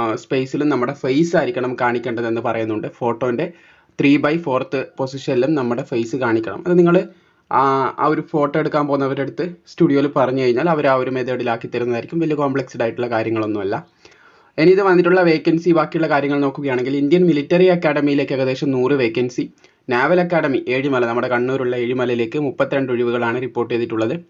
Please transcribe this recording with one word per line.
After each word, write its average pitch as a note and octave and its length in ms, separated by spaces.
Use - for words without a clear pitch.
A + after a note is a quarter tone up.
സ്പേസിലും C#3 500
നമ്മുടെ B2 300
ഫേസ് D#3 340
ആയിരിക്കണം B2+ 440
കാണിക്കേണ്ടതെന്ന് A#2 680
പറയുന്നുണ്ട്. A2 400
ഫോട്ടോന്റെ A#2+ 480
three C#3 260
by D3 100
fourth C3 300
പൊസിഷനിലും C3+ 560
നമ്മുടെ A#2+ 360
ഫേസ് A#2 260
കാണിക്കണം. A2+ 500
അത് F3 140
നിങ്ങൾ, E3+ 160
ആ, C3 120
ആ C#3 100
ഒരു D#3 200
ഫോട്ടോ C#3+ 300
എടുക്കാൻ D3 240
പോകുന്നവരുടെ C#3 400
അടുത്ത് D3 200
സ്റ്റുഡിയോയിൽ C#3 480
പറഞ്ഞു C3 240
കഴിഞ്ഞാൽ B2+ 320
അവർ D3 120
ആ C3+ 80
ഒരു C3 160
മെത്തേഡിലാക്കി B2 640
തരുന്നതായിരിക്കും. A#2+ 440
വലിയ D#3+ 160
കോംപ്ലക്സ്ഡ് C3+ 480
ആയിട്ടുള്ള A#2 340
കാര്യങ്ങളൊന്നുമല്ല. A2 680
ഇനി D#3+ 120
ഇത് F#3+ 120
വന്നിട്ടുള്ള F3+ 460
വേക്കൻസി, E3 420
ബാക്കിയുള്ള D#3+ 440
കാര്യങ്ങൾ C#3+ 320
നോക്കുകയാണെങ്കിൽ C3+ 560
ഇന്ത്യൻ D#3+ 240
മിലിറ്ററി E3 480
അക്കാഡമിയിലേക്ക് D3 580
ഏകദേശം C3 380
നൂറ് C3 320
വേക്കൻസി, B2 420
naval D3 280
academy D#3 380
ഏഴിമല, C3 380
നമ്മുടെ A#2+ 220
കണ്ണൂരുള്ള B2 480
ഏഴിമലയിലേക്ക് B2 640
മുപ്പത്തിരണ്ട് C3+ 540
ഒഴിവുകളാണ് A#2+ 500
റിപ്പോർട്ട് A#2+ 320
ചെയ്തിട്ടുള്ളത്. A#2 420